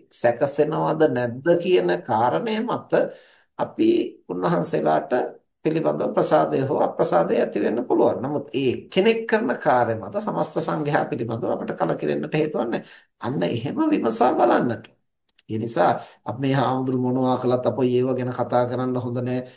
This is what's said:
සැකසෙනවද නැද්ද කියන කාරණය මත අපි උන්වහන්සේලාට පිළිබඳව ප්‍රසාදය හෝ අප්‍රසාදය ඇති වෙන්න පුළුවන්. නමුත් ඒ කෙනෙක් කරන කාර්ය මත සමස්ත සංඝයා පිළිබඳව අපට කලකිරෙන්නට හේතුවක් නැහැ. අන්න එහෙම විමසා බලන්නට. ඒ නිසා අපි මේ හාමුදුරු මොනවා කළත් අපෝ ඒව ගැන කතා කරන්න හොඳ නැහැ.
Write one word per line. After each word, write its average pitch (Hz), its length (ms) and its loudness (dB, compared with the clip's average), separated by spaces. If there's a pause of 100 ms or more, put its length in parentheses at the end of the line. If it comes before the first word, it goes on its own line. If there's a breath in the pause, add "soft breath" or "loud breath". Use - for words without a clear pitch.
(100)
සැකසෙනවද 151 960 0
නැද්ද 123 380 -2 (120)
කියන 180 300 2 (120)
කාරණය 226 580 0
මත 226 340 -4 (640 loud breath)
අපි - 300 0 (380)
උන්වහන්සේලාට 170 840 0 (460)
පිළිබඳව 151 540 -2
ප්‍රසාදය 156 480 2
හෝ 135 200 0
අප්‍රසාදය - 540 2
ඇති 110 260 0
වෙන්න 107 240 0
පුළුවන්. 113 340 2
නමුත් 139 340 -4
ඒ 131 200 0 (140)
කෙනෙක් 226 380 2
කරන 233 320 0
කාර්ය 202 380 2
මත 196 220 -8
සමස්ත 175 440 -4
සංඝයා 156 440 0
පිළිබඳව 151 460 -4
අපට - 260 -4
කලකිරෙන්නට 151 580 -2
හේතුවක් 156 300 0
නැහැ. - 180 -4 (340 loud breath)
අන්න 139 280 -4
එහෙම - 320 -4 (120)
විමසා 254 440 2
බලන්නට. 294 520 2 (640)
ඒ 110 80 -4
නිසා 117 320 2 (300 loud breath)
අපි 120 200 -8
මේ 135 140 2
හාමුදුරු 131 440 0
මොනවා 127 380 2
කළත් 123 300 0
අපෝ 123 180 0
ඒව 123 300 2
ගැන 123 180 -4
කතා 123 320 0
කරන්න 127 320 -2
හොඳ 123 220 -4
නැහැ. 127 220 -2 (160 loud breath)